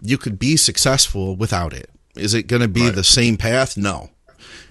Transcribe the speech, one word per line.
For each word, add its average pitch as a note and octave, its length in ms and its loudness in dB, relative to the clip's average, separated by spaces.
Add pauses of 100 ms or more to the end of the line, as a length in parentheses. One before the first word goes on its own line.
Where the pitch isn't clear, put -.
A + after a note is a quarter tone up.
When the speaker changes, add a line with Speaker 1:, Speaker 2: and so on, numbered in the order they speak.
Speaker 1:
you B2 180 0
could G#2 180 -6
be C#3 200 2
successful G2+ 800 0
without F2+ 380 -2
it. B1+ 160 -16 (260)
Is G2+ 200 -2
it A2+ 120 0
gonna A#2+ 200 2
be A#2 160 0
Speaker 2:
Right. A#2 120 2
Speaker 1:
the F#2+ 80 -2
same A#2 340 4
path? B2 400 -2
No. G2+ 340 -4 (600)